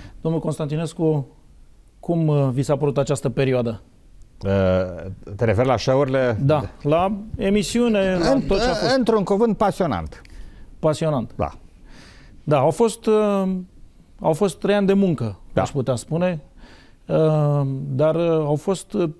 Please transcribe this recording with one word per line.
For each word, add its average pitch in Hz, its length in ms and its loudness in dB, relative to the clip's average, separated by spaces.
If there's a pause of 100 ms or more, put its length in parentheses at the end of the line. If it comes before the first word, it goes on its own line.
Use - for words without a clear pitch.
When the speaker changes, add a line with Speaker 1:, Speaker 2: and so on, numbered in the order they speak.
(200)
Speaker 1:
Domnul 165 200 -2
Constantinescu, 156 840 -2 (720)
cum, 165 280 0
eh, 143 240 2
vi 135 100 0
s-a 139 140 0
părut 139 220 0
această 139 300 -2
perioadă? 123 520 0 (600)
Speaker 2:
Eh, 92 640 0 (320)
te 117 80 0
referi 110 220 2
la 127 100 2
show-urile? 131 680 0
Speaker 1:
Da, 139 260 2 (120)
la 170 300 2 (240)
emisiune, 202 840 0
la 175 120 2
Speaker 2:
În-, 269 120 4
Speaker 1:
tot 196 200 0
ce 240 60 2
a 254 60 0
fost. 233 220 0
Speaker 2:
într-un 226 280 2
cuvânt, 202 320 2
pasionant. 143 680 -2 (560)
Speaker 1:
Pasionant. 156 580 -2
Speaker 2:
Da. 82 160 -2 (920)
Speaker 1:
Da, 147 140 2
au 139 120 4
fost, 226 360 0
eh, 202 420 2 (720)
au 160 120 0
fost 175 260 -2
trei 202 160 0
ani 202 120 2
de 190 60 4
muncă, 160 460 0 (140)
Speaker 2:
Da. - 100 0
Speaker 1:
aș 95 80 -2
putea 131 240 -2
spune. 165 460 -4 (680)
Eh, 156 540 2 (280)
dar, 151 260 2
eh, 170 160 0
au 156 260 2
fost, - 380 -4
eh, 196 100 2 (160)